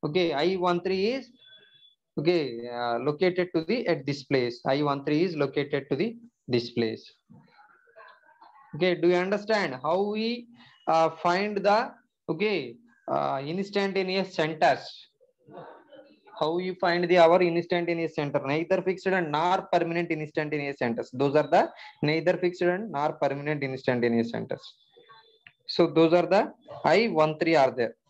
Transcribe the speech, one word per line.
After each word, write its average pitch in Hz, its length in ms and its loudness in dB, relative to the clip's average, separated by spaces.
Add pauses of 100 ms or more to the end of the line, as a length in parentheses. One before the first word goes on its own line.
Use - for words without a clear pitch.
Okay, 165 300 0
I 165 240 0
one 175 260 0
three 190 300 -2
is, 269 180 -8 (880)
okay, 143 520 0
uh, 120 280 -2
located 175 560 0
to 160 100 0
the, 226 220 -2
at 156 180 -2
this 139 200 -6
place. 123 420 0
I 143 160 0
one 139 220 -2
three 151 180 2
is 180 140 -2
located 143 540 -2
to 139 60 0
the, 226 200 -4 (320)
this 120 220 -2
place. 113 400 -4 (1600)
Okay, 175 200 2
do 165 140 2
you 180 80 6
understand 196 680 0
how 170 200 0
we, 220 460 -4 (380)
uh, 160 240 4 (120)
find 196 340 0
the, 208 360 2 (360)
okay, 160 480 -2 (320)
uh, 139 340 -2
instantaneous 190 920 -2
centers? 156 760 0 (1300)
How 160 200 -2
you 185 160 -6
find 175 340 0
the 180 100 6
our 170 220 8
instantaneous 170 760 -2
center? 143 280 -2
Neither 170 380 -2
fixed 185 240 -4
and 185 240 0
nor 170 420 0
permanent 170 380 0
instantaneous 151 680 -4
centers. 120 340 -2
Those 135 240 0
are 147 120 2
the 190 220 4 (320)
neither 160 360 0
fixed 175 240 -2
and 185 280 -2
nor 151 220 -2
permanent 143 500 -4
instantaneous 120 680 0
centers. - 420 -10 (960)
So 170 180 2
those 160 260 4
are 175 140 4
the 202 260 2 (320)
I 185 220 4
one 156 320 2
three 165 160 2
are 135 160 6
there. 117 240 -2 (160)